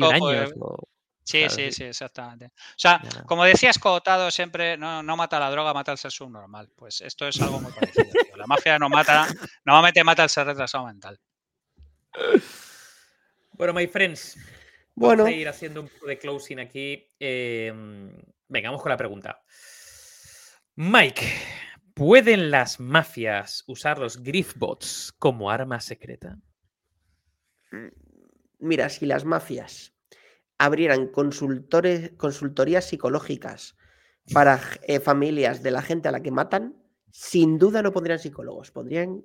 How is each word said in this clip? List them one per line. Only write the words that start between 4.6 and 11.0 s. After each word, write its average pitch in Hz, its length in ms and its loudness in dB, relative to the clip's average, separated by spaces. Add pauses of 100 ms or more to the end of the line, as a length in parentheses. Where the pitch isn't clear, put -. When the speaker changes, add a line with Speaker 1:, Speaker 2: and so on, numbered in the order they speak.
Speaker 2:
no, 156 260 -8
no 156 140 -6
mata 160 240 -2
la 139 100 -2
droga, 151 240 -2
mata 139 160 -6
el 139 80 -8
ser 131 140 -12
subnormal. 104 640 -18
Pues - 240 -14
esto - 260 -10
es 139 160 -4
algo 135 180 -4
muy 139 120 -12
parecido, - 320 0 (200)
tío. - 120 -16
La - 100 -14
mafia 151 320 2
no 147 100 0
mata, 151 380 6
Speaker 1:
<laughs> - 380 -12
Speaker 2:
normalmente 165 400 6
mata 165 180 6
al 151 80 4
ser 143 160 -2
retrasado 139 400 -6
mental. 101 320 -18 (2250)